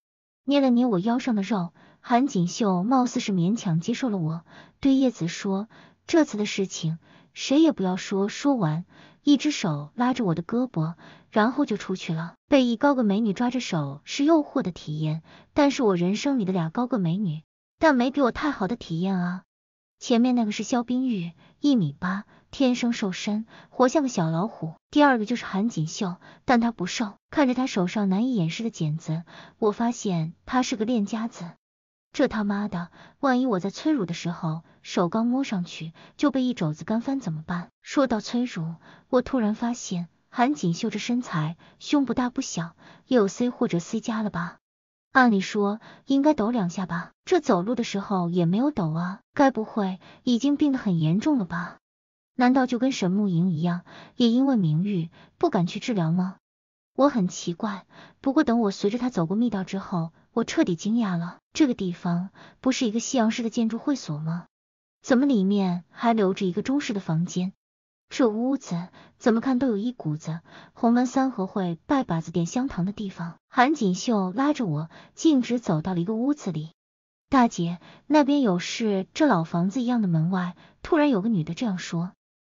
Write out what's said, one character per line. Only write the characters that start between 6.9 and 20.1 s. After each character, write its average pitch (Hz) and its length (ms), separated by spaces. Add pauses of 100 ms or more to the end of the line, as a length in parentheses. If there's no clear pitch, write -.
谁 285 280
也 320 100
不 190 100
要 185 140
说。” 196 320
说 277 280
完， 165 280 (400)
一 285 140
只 302 140
手 147 440
拉 247 180
着 240 120
我 165 100
的 170 80
胳 247 260
膊， 165 260 (360)
然 226 220
后 285 120
就 202 120
出 - 180
去 - 180
了。 165 220 (140)
被 269 160
一 233 100
高 285 180
个 247 120
美 196 160
女 214 100
抓 247 180
着 247 120
手 147 420
是 - 220
诱 311 180
惑 277 180
的 185 100
体 151 280
验， 156 240 (300)
但 285 180
是 277 100
我 202 140
人 180 220
生 277 220
里 202 40
的 185 80
俩 165 180
高 240 180
个 240 120
美 170 160
女， 165 280 (360)
但 311 160
没 247 160
给 285 100
我 226 120
太 302 180
好 208 160
的 240 80
体 165 240
验 190 180
啊。 180 260 (540)
前 233 220